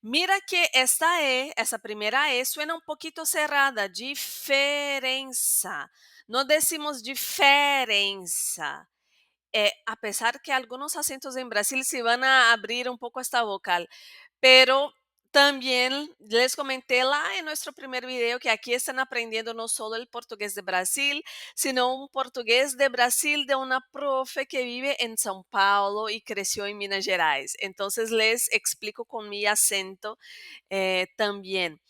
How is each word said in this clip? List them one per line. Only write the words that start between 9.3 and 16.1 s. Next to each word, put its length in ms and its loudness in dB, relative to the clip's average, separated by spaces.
Eh, 200 2
a 100 -6
pesar 460 -4
que 100 -6
algunos 440 -4
acentos 400 -6
en 120 -6
Brasil 360 -2
se 180 -4
van 220 2
a 280 8
abrir 380 0
un 80 -8
poco 220 -10
esta 240 0
vocal, 440 -2
pero 520 8
también 840 2